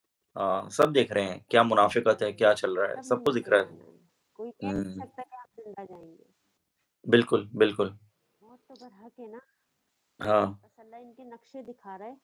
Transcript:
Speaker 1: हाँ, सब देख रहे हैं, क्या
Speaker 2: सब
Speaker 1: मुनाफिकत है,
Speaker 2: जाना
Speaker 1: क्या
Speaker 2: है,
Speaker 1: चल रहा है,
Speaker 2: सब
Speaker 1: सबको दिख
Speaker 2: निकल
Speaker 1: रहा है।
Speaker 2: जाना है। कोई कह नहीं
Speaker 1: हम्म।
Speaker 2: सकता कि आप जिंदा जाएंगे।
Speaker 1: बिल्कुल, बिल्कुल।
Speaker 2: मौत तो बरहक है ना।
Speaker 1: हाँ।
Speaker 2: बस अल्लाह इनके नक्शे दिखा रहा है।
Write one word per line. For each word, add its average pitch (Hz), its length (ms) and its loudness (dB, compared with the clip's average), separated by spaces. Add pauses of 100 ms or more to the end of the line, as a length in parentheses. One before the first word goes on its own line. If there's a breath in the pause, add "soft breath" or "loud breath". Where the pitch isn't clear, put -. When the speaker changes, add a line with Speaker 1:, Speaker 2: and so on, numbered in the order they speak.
(380)
Speaker 1:
हाँ, 98 320 -2
सब 151 220 2
देख 127 200 0
रहे 101 120 0
हैं, 95 260 -10
क्या 117 120 6
Speaker 2:
सब 117 40 2
Speaker 1:
मुनाफिकत 107 420 2
है, 110 60 6
Speaker 2:
जाना 104 180 -4
Speaker 1:
क्या 107 160 4
Speaker 2:
है, 104 60 8
Speaker 1:
चल 95 220 -2
रहा 101 120 0
है, - 60 -8
Speaker 2:
सब - 80 -10
Speaker 1:
सबको 123 300 -2
दिख 117 140 -4
Speaker 2:
निकल 107 100 4
Speaker 1:
रहा 98 40 6
है। 85 180 -6
Speaker 2:
जाना - 120 -20
है। - 200 -20 (240)
कोई 226 160 -14
कह 202 220 -8
नहीं 196 120 -4
Speaker 1:
हम्म। 190 160 -12
Speaker 2:
सकता - 220 -14
कि - 140 -20
आप 247 200 -18
जिंदा 202 280 -16
जाएंगे। 175 400 -20 (840)
Speaker 1:
बिल्कुल, 110 460 4
बिल्कुल। 104 440 0 (440)
Speaker 2:
मौत 240 260 -20
तो 269 60 -20
बरहक 233 440 -20
है 226 120 -16
ना। 226 100 -18 (840)
Speaker 1:
हाँ। 101 420 0
Speaker 2:
बस - 160 -20
अल्लाह 233 200 -20
इनके 247 240 -20
नक्शे 247 380 -18
दिखा 220 340 -18
रहा 202 120 -16
है। 269 160 -20